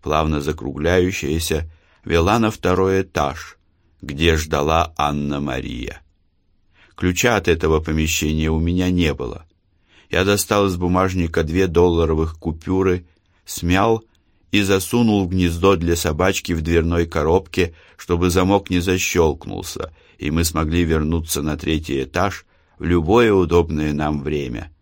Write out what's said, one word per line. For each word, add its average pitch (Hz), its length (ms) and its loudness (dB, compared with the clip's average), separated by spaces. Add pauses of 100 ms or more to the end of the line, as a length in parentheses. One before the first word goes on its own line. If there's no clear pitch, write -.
плавно 78 400 0
закругляющаяся, 80 1300 -2 (360)
вела 85 340 2
на 107 140 0
второй 95 500 2
этаж, - 560 -6 (420)
где 78 360 2
ждала 78 600 0
Анна-Мария. 71 1040 -4 (920)
Ключа 98 420 0
от 90 120 0
этого 80 320 2
помещения 78 680 -2
у 80 120 0
меня 90 300 0
не 87 220 2
было. 67 320 -8 (640)
Я 95 160 0
достал 101 440 2
из 90 80 -2
бумажника 90 680 0
две 85 240 0
долларовых 82 720 2
купюры, 90 680 -2 (380)
смял 101 600 0 (460)
и 104 120 2
засунул 101 640 2
в - 20 -6
гнездо 90 480 2
для 85 180 0
собачки 87 600 -2
в 80 80 -2
дверной 85 440 0
коробке, 82 680 0 (240)
чтобы 87 320 0
замок 95 400 2
не 90 100 0
защёлкнулся, 85 1120 -2 (240)
и - 140 -6
мы 82 140 2
смогли 80 400 0
вернуться 80 580 -2
на 76 160 -4
третий 78 460 -4
этаж 92 420 -4 (320)
в 80 60 -12
любое 87 480 4
удобное 82 600 2
нам 76 300 -4
время. 67 600 -6